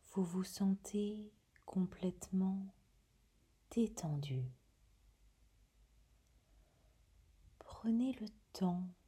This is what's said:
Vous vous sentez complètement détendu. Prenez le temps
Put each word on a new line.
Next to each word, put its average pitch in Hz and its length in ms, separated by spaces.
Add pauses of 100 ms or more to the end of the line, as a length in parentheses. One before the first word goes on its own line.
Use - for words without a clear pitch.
(140)
Vous 190 100
vous 185 220
sentez 208 880 (320)
complètement 190 1080 (960)
détendu. 147 760 (3000)
Prenez 233 540
le 214 160 (240)
temps 180 340 (200)